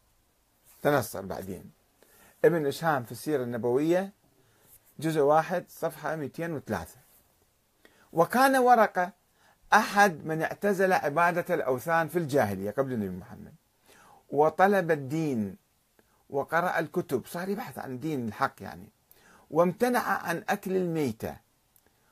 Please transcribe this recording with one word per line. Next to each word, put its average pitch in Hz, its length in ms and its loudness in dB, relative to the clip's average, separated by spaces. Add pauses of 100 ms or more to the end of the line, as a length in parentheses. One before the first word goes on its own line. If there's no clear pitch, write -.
(840)
تنصر 135 380 0
بعدين. 92 500 -10 (760)
ابن 160 220 4
إشهام 139 380 -2
في - 80 -14
السيرة 135 300 -4
النبوية 135 720 0 (840)
جزء 156 220 -2
واحد 156 480 2
صفحة 151 480 -8
مئتين 165 360 -8
وثلاثة. 107 440 -8 (1160)
وكان 247 440 4
ورقة 226 560 4 (600)
أحد 202 540 4
من 160 160 -2
اعتزل 190 500 0
عبادة 170 600 0
الأوثان 160 540 0
في 175 100 -4
الجاهلية 107 520 0
قبل 139 220 -2
النبي 98 240 -4
محمد، - 380 -18 (760)
وطلب 165 600 4
الدين 135 680 -2 (720)
وقرأ 165 480 -2
الكتب، 151 480 -4
صار 180 220 -10
يبحث 202 300 -8
عن 127 220 -10
دين 135 280 -4
الحق - 340 -4
يعني، 90 260 -14 (600)
وامتنع 185 500 2
عن 175 480 -4
أكل 190 280 -2
الميتة 147 600 -2 (760)